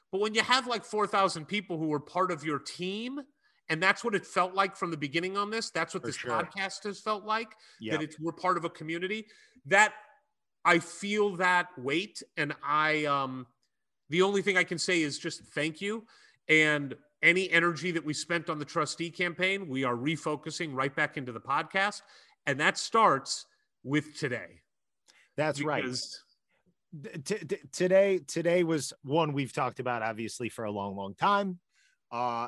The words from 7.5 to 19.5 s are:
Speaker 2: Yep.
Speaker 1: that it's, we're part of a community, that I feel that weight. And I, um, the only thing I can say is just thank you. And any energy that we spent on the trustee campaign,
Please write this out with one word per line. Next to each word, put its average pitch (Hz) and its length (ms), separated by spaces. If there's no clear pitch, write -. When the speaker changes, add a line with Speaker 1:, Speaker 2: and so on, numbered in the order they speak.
Speaker 2:
Yep. 110 120
Speaker 1:
that 156 120
it's, 151 160
we're 160 140
part 180 240
of 165 80
a 165 40
community, 180 560
that 202 280
I 170 140
feel 202 580
that 180 400
weight. 151 440
And 151 160
I, 151 420
um, 131 420
the 165 120
only 196 200
thing 190 160
I 180 60
can 180 140
say 175 240
is 143 160
just - 260
thank 156 260
you. 214 240
And 151 480
any 175 260
energy 170 420
that 165 120
we 151 100
spent 170 360
on 156 100
the 147 60
trustee 170 440
campaign, 185 580